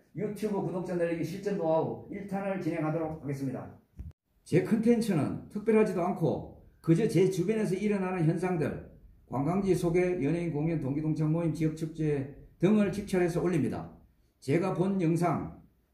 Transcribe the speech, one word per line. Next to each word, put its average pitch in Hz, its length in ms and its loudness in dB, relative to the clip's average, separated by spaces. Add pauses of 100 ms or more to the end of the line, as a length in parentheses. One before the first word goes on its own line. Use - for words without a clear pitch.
(160)
유튜브 208 480 -4
구독자 180 320 -4
늘리기 170 280 0
실전 190 340 -4
노하우 160 520 0
일 196 160 -10
탄을 196 340 -4
진행하도록 156 600 -2
하겠습니다. 131 480 -6 (720)
제 165 200 2
컨텐츠는 202 840 2
특별하지도 208 540 2
않고 165 600 -2 (160)
그저 165 260 4
제 185 220 4
주변에서 190 460 0
일어나는 185 500 0
현상들, 165 640 0 (400)
관광지 175 460 0
소개, 175 260 2 (220)
연예인 165 280 0
공연, 147 300 -2
동기동창 151 500 -2
모임, 165 220 0
지역 156 240 -2
축제 151 580 -4 (220)
등을 202 340 4
집찰해서 170 520 0
올립니다. 110 480 -2 (480)
제가 175 340 0
본 190 300 0
영상 165 580 0 (320)